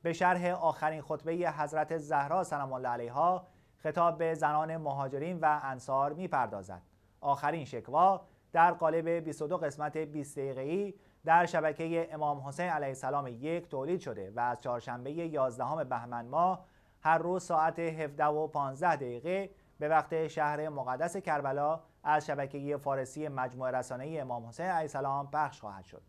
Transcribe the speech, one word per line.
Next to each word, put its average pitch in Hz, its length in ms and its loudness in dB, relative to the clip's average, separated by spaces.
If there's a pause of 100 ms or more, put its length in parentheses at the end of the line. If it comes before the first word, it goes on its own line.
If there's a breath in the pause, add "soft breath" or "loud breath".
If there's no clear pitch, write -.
به 165 120 0
شرح 180 320 2
آخرین 156 560 2
خطبه 160 500 -2
حضرت 151 460 -2
زهرا 151 460 2
سلام 139 300 -2
الله 127 160 -2
علیها 131 580 0 (300 soft breath)
خطاب 160 400 2
به 165 160 2
زنان 156 440 2
مهاجرین 143 640 -4
و 151 240 4
انصار 135 500 0
می‌پردازد. 107 680 -2 (400 soft breath)
آخرین 147 440 0
شکوا 160 560 4 (300 loud breath)
در 170 200 8
قالب 165 380 2
بیست 160 320 -2
و 151 60 -2
دو 175 100 0
قسمت 147 400 -2
بیست 147 420 -6
دقیقه‌ای 143 540 -4 (320 soft breath)
در 170 200 8
شبکه 165 680 0
امام 147 360 -2
حسین 170 220 -4
علیه 147 180 0
السلام 135 400 -2
یک 156 420 -4
تولید 147 300 -2
شده 104 360 -8
و 117 40 -2
از 120 220 0
چهارشنبه 123 500 -6
یازدهم 143 720 -2
بهمن 120 420 -6
ماه 170 400 0 (360 soft breath)
هر 160 160 6
روز 175 280 0
ساعت 160 340 2
هفده 156 460 0
و 151 220 2
پانزده 147 480 0
دقیقه 143 540 -4 (300 soft breath)
به 151 100 0
وقت 160 380 4
شهر 151 420 0
مقدس 139 480 -2
کربلا 147 640 0 (240 soft breath)
از 147 220 4
شبکه 143 520 -2
فارسی 139 500 -4
مجموعه 127 500 -2
رسانه‌ای 131 420 -4
امام 123 260 -6
حسین 117 200 -8
علیه 175 160 2
السلام 139 500 -2
پخش 151 300 -2
خواهد 98 240 -12
شد. - 240 -20